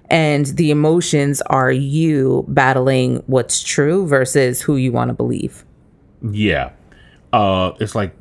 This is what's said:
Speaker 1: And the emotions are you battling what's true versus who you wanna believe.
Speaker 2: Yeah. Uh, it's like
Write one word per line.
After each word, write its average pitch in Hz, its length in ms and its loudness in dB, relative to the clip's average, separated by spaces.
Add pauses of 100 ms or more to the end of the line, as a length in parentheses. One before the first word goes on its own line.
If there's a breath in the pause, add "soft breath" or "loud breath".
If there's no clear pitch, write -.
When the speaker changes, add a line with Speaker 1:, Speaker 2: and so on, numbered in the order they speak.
Speaker 1:
And 151 380 2
the 151 220 0
emotions 147 720 0
are 131 280 2
you 139 800 0
battling 131 800 2
what's 131 360 -2
true 170 420 0
versus 131 560 0
who 151 140 0
you 127 160 0
wanna 120 220 -2
believe. 120 500 -6 (580)
Speaker 2:
Yeah. 101 500 -2 (600 soft breath)
Uh, 95 480 2
it's 107 160 -6
like 101 260 -4